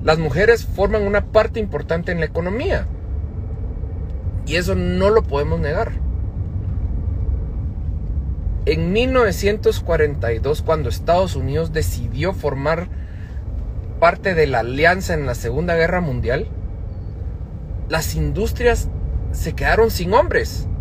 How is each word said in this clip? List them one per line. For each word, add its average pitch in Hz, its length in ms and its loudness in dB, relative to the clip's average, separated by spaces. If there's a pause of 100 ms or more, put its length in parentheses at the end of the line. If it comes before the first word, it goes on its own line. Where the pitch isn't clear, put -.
Las 160 140 4
mujeres 175 480 4
forman 202 380 0
una 202 240 2
parte 214 320 4
importante 180 520 -2
en 175 80 -2
la 160 60 0
economía, 175 640 0 (1600)
y 156 80 -2
eso 180 180 2
no 185 380 4
lo 220 100 8
podemos 147 380 0
negar. 170 320 0 (2750)
En 160 280 0
mil 247 200 2
novecientos 208 680 2
cuarenta 147 540 2
y 110 60 -2
dos, - 240 0
cuando 156 260 0
Estados 175 460 2
Unidos 139 360 -2
decidió 151 640 -2
formar 156 540 -2 (1120)
parte 180 340 4
de 160 140 4
la 127 140 2
alianza 160 520 2
en 147 140 -2
la 120 80 -2
Segunda 170 400 -2
Guerra 165 260 2
Mundial, 123 460 -2 (1400)
las 160 280 0
industrias 185 720 2 (460)
se - 200 -2
quedaron 214 380 4
sin 180 240 0
hombres 233 520 2 (140)